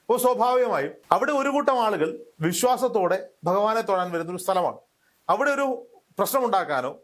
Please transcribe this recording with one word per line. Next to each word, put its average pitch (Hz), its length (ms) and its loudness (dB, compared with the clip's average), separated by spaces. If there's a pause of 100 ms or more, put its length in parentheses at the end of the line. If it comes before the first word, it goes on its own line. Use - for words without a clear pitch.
അപ്പോൾ 233 180 -2
സ്വാഭാവികമായും 240 720 0 (200)
അവിടെ 208 200 2
ഒരു 277 160 2
കൂട്ടം 269 360 2
ആളുകൾ 160 400 -2 (160)
വിശ്വാസത്തോടെ 190 880 0 (160)
ഭഗവാനെ 208 360 0
തൊഴാൻ 185 320 -2
വരുന്നൊരു 170 300 -6
സ്ഥലമാണ്. 180 360 0 (500)
അവിടെ 220 220 2
ഒരു 269 360 -2 (320)
പ്രശ്നം 247 260 0
ഉണ്ടാക്കാനോ 156 600 -2